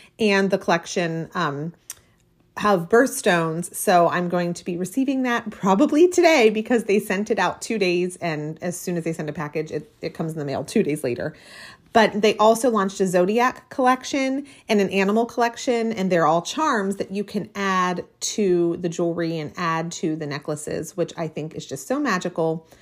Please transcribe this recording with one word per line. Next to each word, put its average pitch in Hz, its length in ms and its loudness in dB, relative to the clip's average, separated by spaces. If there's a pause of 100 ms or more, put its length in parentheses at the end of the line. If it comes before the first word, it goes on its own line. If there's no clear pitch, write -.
(200)
and 196 300 2
the 196 80 2
collection, 170 760 -2
um, 156 380 -4 (920)
of 190 260 2
birthstones. 175 880 2
So 175 340 4
I'm 175 200 -2
going 175 260 -2
to - 100 -14
be 175 120 -6
receiving 262 460 -2
that 240 260 -2
probably 277 580 4
today 320 420 6
because 220 360 0
they 208 140 2
sent 202 300 -2
it 208 100 0
out 175 220 -2
two 226 160 -4
days. 180 400 0
And 156 440 -6
as 175 180 -6
soon 180 180 -4
as 165 60 -4
they 165 100 -4
send 156 160 -6
a 147 40 -8
package, 156 380 -6
it, - 200 -8 (100)
it 175 120 -8
comes 160 200 -6
in 160 60 -8
the 143 60 -6
mail 135 180 -4
two 196 200 0
days 151 200 -4
later. 131 320 -4 (580)
But 214 280 4
they 208 160 4
also 226 320 4
launched 196 300 0
a 190 80 2
zodiac 190 600 0
collection 262 760 0 (220)
and 208 140 2
an 190 80 2
animal 202 360 2
collection. 233 680 -2
And 185 200 -2
they're 165 140 4
all 165 160 4
charms 214 560 -2
that - 140 -8
you 202 120 -4
can 202 320 -6
add 185 500 0 (140)
to 175 580 2
the 175 120 -4
jewelry 170 500 -2
and 151 160 -8
add 165 380 -4
to 160 220 -4
the 156 120 -8
necklaces, 151 720 -8
which 165 200 -4
I 170 100 -4
think 156 280 -10
is 170 100 -10
just - 220 -12
so 262 120 -2
magical. 175 680 -2 (140)